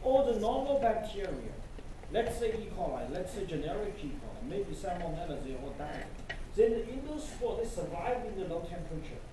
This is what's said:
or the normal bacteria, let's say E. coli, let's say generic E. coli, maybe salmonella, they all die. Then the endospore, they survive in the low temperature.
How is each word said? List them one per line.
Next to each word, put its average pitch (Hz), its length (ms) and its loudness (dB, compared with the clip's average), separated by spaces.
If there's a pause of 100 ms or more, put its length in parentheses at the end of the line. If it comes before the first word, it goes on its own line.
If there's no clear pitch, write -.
or 269 220 8
the 226 160 4
normal 269 400 4
bacteria, 214 720 0 (580)
let's 226 260 2
say 233 120 2
E. 214 180 -2 (100)
coli, 160 360 -2
let's - 200 -2
say 196 120 -2
generic 170 580 -2
E. 147 40 -4
coli, - 420 -6
maybe - 260 -2
salmonella, 165 720 -2
they 131 180 -4
all 143 140 -6
die. 147 260 -6 (540)
Then 226 140 8
the 226 80 4
endospore, 262 800 -2
they 226 80 0
survive 180 560 0
in 208 120 -4
the 180 160 -2
low 170 60 0 (100)
temperature. 160 520 -4 (120)